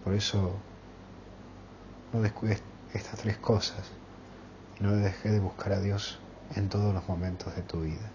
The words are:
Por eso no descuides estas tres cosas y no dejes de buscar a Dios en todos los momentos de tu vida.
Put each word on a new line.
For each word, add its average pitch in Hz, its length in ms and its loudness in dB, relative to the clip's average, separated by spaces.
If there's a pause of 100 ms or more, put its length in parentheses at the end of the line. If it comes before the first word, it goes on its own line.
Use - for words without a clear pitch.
Por 95 100 2
eso 98 400 4 (1600)
no 113 80 4
descuides 107 400 4 (320)
estas - 260 -4
tres 104 180 2
cosas - 520 2 (880)
y 104 40 0
no 101 120 6
dejes 101 360 4
de 107 80 8
buscar 92 340 2
a 95 80 2
Dios 101 380 0 (360)
en 101 140 2
todos 104 240 4
los 90 160 0
momentos 90 460 -2
de 90 80 -4
tu 82 180 -4
vida. 80 340 -4